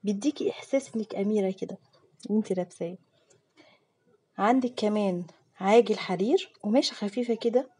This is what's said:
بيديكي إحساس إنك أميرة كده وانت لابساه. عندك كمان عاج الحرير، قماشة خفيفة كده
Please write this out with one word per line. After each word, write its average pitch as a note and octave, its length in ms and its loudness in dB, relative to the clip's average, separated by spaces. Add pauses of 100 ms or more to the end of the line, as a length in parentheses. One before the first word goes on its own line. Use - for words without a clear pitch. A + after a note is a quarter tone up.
بيديكي G3+ 460 -2
إحساس - 460 -4
إنك G#3+ 200 -6
أميرة G3 360 0
كده F#3+ 260 -10 (520)
وانت G#3+ 220 0
لابساه. F3+ 460 -6 (1400)
عندك B3 400 2
كمان G3+ 480 0 (340)
عاج G#3 320 6
الحرير، G3+ 600 0 (100)
قماشة B3+ 300 2
خفيفة A#3 420 -2
كده A#3 340 0 (100)